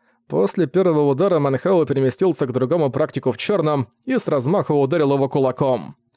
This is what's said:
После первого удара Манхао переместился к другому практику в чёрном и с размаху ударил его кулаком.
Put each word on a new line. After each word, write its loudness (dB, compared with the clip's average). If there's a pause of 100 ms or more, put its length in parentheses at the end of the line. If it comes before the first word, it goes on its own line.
(260)
После 0
первого 2
удара 2
Манхао 2
переместился 0
к -6
другому 0
практику -2
в -4
чёрном -2 (160)
и -2
с -6
размаху 0
ударил 2
его 0
кулаком. -2 (220)